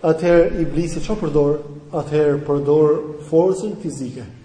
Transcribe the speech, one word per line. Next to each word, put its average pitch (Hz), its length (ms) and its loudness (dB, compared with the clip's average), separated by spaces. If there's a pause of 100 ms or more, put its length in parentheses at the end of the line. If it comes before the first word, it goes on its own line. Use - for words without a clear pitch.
atëherë 170 600 4
iblisi 160 400 -4
çfarë 214 220 -4
përdor? 147 340 2 (340)
Atëherë 147 540 0
përdor 147 480 4 (320)
forcën 185 560 2
fizike. 131 420 -10 (200)